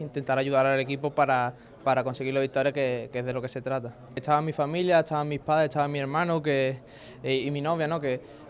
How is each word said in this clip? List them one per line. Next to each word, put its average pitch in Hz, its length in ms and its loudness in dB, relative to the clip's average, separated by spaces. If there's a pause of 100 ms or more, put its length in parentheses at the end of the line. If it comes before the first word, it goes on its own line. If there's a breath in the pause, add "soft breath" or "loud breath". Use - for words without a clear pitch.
intentar 139 360 -2
ayudar 135 280 4
al 135 160 2
equipo 139 300 -4
para, 131 420 2 (280 loud breath)
para 131 220 2
conseguir 131 300 -4
la 135 80 2
victoria, 135 320 0
que, 123 360 -2
que 127 100 -4
es 123 60 -4
de 127 60 -4
lo 127 100 -4
que 127 60 -6
se 127 140 -8
trata. 127 320 -6 (220)
Estaba 147 260 2
mi 160 100 -2
familia, 170 480 2
estaban 151 300 -2
mis 143 100 -4
padres, 156 300 2
estaba 143 180 0
mi 147 120 -2
hermano 156 440 0
que, 135 340 2 (460 loud breath)
eh, 131 120 0
y 131 160 0
mi 147 100 -4
novia, 160 260 0
¿no? 160 140 -2
Que, 127 180 0 (300 loud breath)